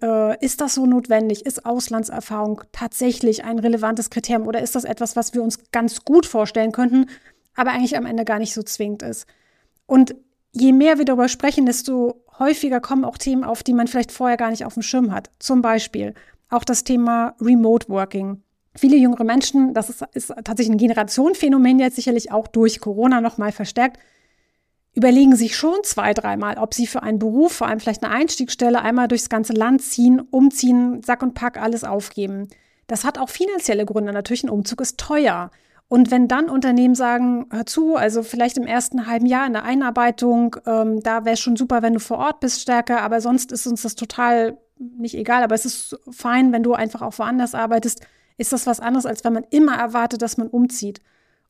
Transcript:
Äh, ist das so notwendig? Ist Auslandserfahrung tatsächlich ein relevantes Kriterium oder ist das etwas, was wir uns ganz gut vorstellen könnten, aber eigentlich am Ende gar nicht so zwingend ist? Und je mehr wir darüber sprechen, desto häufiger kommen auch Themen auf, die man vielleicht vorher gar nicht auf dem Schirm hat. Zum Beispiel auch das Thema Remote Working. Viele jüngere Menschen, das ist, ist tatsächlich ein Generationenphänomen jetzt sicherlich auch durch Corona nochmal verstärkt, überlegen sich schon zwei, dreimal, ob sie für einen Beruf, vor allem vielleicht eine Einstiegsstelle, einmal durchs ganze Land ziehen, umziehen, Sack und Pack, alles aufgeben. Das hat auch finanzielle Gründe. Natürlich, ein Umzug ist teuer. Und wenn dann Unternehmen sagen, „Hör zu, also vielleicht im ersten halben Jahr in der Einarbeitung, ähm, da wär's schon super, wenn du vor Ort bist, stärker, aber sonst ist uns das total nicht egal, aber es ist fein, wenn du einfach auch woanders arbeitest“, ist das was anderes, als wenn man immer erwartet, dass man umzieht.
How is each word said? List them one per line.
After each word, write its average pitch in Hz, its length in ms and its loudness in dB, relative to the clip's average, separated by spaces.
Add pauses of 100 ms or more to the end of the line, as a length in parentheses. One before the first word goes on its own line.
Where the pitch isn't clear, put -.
Äh, 220 440 0
ist - 160 -4
das 269 140 -4
so 262 100 0
notwendig? 233 600 2
Ist - 180 -8
Auslandserfahrung 226 960 -6 (100)
tatsächlich 240 720 -2
ein 233 140 -6
relevantes 226 540 -2
Kriterium 226 360 -2
oder 226 140 -4
ist 247 140 -6
das 240 100 -4
etwas, 226 300 -6
was 233 180 -4
wir 247 80 -2
uns - 300 -6
ganz 233 340 -4
gut 320 220 6
vorstellen 233 440 0
könnten, 247 360 2 (480)
aber 254 160 0
eigentlich 247 260 -2
am 240 80 -4
Ende 233 180 -4
gar 220 140 -2
nicht 214 160 -6
so 220 80 -8
zwingend 208 400 -8
ist? - 240 -10 (640)
Und 262 280 4 (360)
je 262 220 4
mehr 294 260 4
wir 294 60 0
darüber 247 220 2
sprechen, 277 380 0
desto 247 580 -2 (140)
häufiger 269 420 0
kommen 269 240 -2
auch 240 140 -6
Themen 262 260 -2
auf, 233 200 -6
die 247 100 0
man 240 140 2
vielleicht 247 240 -2
vorher 247 260 -2
gar 226 140 -2
nicht 226 120 -8
auf 226 120 -12
dem 226 80 -6
Schirm 254 280 0
hat. 196 280 -8
Zum 254 240 2
Beispiel 220 500 -2 (360)
auch 240 140 -2
das 240 200 -2
Thema 233 580 0
Remote 226 480 4
Working. 196 540 -6 (360)
Viele 277 160 6
jüngere 247 280 4
Menschen, 262 500 2
das 220 160 -2
ist, - 140 -16 (100)
ist - 140 -8
tatsächlich 226 420 -4
ein 214 80 2
Generationenphänomen 262 1000 2
jetzt 254 160 2
sicherlich 240 360 -2
auch 220 160 -2
durch 226 320 2
Corona 233 420 2
nochmal 214 300 -2
verstärkt, 240 480 -4 (920)
überlegen 254 420 8
sich 226 200 -2
schon 330 260 -2
zwei, 208 320 -2
dreimal, 208 460 -4
ob 220 160 -4
sie 240 100 -2
für - 160 -6
einen 220 160 -2
Beruf, 226 360 2
vor 226 120 -4
allem 220 140 -2
vielleicht 214 240 -4
eine 214 100 -2
Einstiegsstelle, 247 640 0
einmal 240 280 2
durchs 240 220 -2
ganze 220 240 -2
Land 247 280 2
ziehen, 247 480 4
umziehen, 247 720 4
Sack 247 220 -2
und 247 100 -2
Pack, 240 260 -6
alles 226 240 -4
aufgeben. 196 680 -6 (360)
Das 220 180 -6
hat 262 140 -4
auch 254 120 -6
finanzielle 349 540 -2
Gründe. 208 300 -4
Natürlich, 202 300 -4
ein 254 80 -4
Umzug 208 300 -4
ist - 180 -6
teuer. 196 500 0 (380)
Und 247 240 4
wenn 247 160 4
dann 262 200 0
Unternehmen 254 460 2
sagen, 247 560 0
„Hör 226 160 -6
zu, 320 300 0
also 220 260 0
vielleicht 240 360 -2
im 240 100 -2
ersten 240 400 -2
halben 233 180 0
Jahr 254 220 2
in 240 60 -2
der 214 100 -6
Einarbeitung, 240 920 0 (120)
ähm, 220 340 0
da 226 240 -2
wär's 226 140 0
schon 240 160 0
super, 247 260 0
wenn 226 120 2
du 220 60 0
vor 220 200 -6
Ort 302 220 -4
bist, 247 200 -4
stärker, 240 400 0
aber 220 200 0
sonst 247 300 0
ist 247 140 -6
uns 233 160 -4
das 220 140 -8
total 240 640 0 (180)
nicht 240 380 -12
egal, 233 260 0
aber 220 140 2
es 220 100 -2
ist - 320 -10 (140)
fein, 247 400 2
wenn 233 100 2
du 240 120 2
einfach 226 280 -4
auch 233 160 -8
woanders 240 380 -2
arbeitest“, 226 500 -2 (340)
ist 233 140 -4
das 247 140 -4
was 233 120 0
anderes, 247 280 0
als 220 160 -6
wenn 240 100 0
man 226 160 -4
immer 294 260 4
erwartet, 233 460 -2
dass 233 160 -4
man 226 100 -2
umzieht. 240 540 -2 (480)